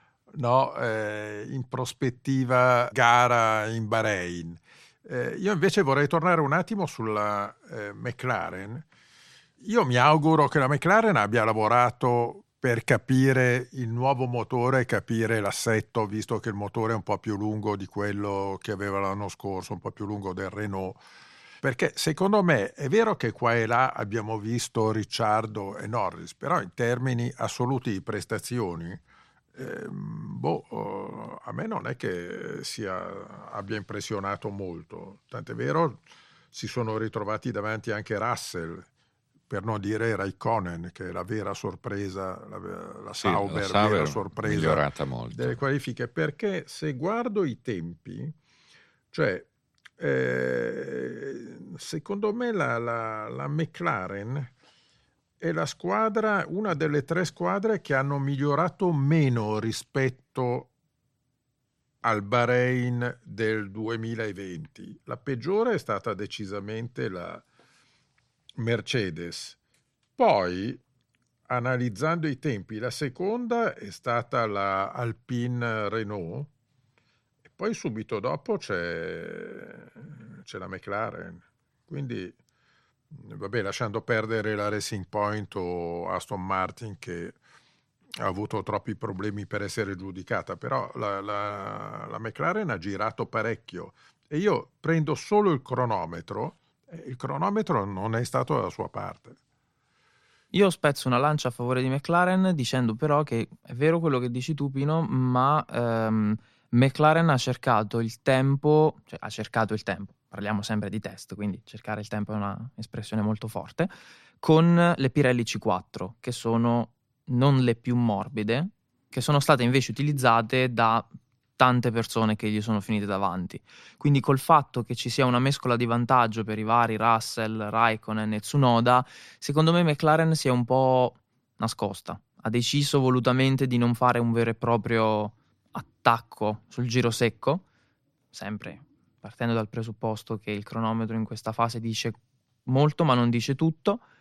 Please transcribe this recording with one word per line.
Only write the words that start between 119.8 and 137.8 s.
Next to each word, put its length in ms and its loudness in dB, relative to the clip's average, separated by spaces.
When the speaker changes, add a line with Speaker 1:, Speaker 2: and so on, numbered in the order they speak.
Speaker 3:
utilizzate 840 2
da 300 4
tante 340 6
persone 460 2
che 140 -2
gli 100 0
sono 220 -2
finite 240 -2
davanti. 520 -2
Quindi 240 4
col 180 2
fatto 440 4
che 120 -6
ci 140 -6
sia 160 2
una 140 4
mescola 380 2
di 100 0
vantaggio 580 2
per 140 -4
i 60 -4
vari 340 2
Russell, 720 0
Raikkonen 640 0
e 60 -2
Tsunoda, 640 4
secondo 340 2
me 120 4
McLaren 500 4
si 140 0
è 20 4
un 160 2
po' 500 4
nascosta. 640 -4
Ha 80 -2
deciso 500 2
volutamente 640 4
di 120 2
non 160 4
fare 240 4
un 140 2
vero 180 2
e 40 -2
proprio 800 2
attacco 1000 0
sul 180 -4
giro 240 2
secco, 540 0